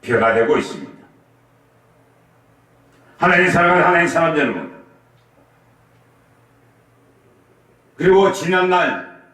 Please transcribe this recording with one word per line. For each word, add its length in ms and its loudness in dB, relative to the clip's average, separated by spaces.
변화되고 560 0
있습니다. 340 -8
하나님 320 2
사랑하는 340 2
하나님 240 2
사람 300 -2
여러분, 440 -6
그리고 360 4
지난날 880 -2